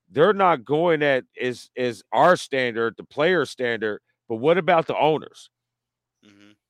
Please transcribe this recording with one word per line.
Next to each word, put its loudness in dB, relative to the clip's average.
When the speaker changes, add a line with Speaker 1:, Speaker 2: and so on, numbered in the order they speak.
Speaker 1:
they're 2
not 0
going 0
at 0
is, -8
is -4
our 4
standard, -4
the -16
player 0
standard, -4
but -6
what 2
about 0
the -4
owners? -2
Speaker 2:
Mm-hmm. -20